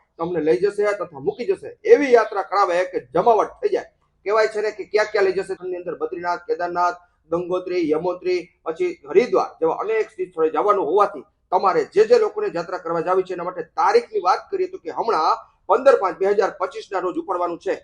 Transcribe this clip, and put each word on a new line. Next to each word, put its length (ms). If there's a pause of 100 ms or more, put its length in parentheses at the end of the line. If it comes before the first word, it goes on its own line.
(180)
તમને 240
લઈ 160
જશે 360
તથા 260
મૂકી 260
જશે 280 (120)
એવી 280
યાત્રા 300
કરાવે 420
કે 140 (140)
જમાવટ 380
થઈ 180
જાય. 180 (380)
કહેવાય 220
છે 140
ને 100
કે 120
ક્યાં 280
ક્યાં 160
લઈ 120
જશે 140
એની 280
અંદર 140
બદ્રીનાથ, 520
કેદારનાથ, 540 (300)
ગંગોત્રી, 580
યમોત્રી, 500 (260)
પછી 280 (160)
હરિદ્વાર 400 (100)
જેવા 240
અનેક 280
સ્થળે 380
જવાનું 360
હોવાથી 420 (240)
તમારે 320 (100)
જે 120
જે 140
લોકોને 360
યાત્રા 300
કરવા 160
જાવી 220
છે 100
એના 180
માટે 260
તારીખની 520
વાત 200
કરીએ 240
તો 40
કે 200
હમણાં 400 (300)
પંદર 340
પાંચ 160
બે 160
હજાર 240
પચીસ 340
ના 80
રોજ 220
ઉપડવાનું 460
છે. 160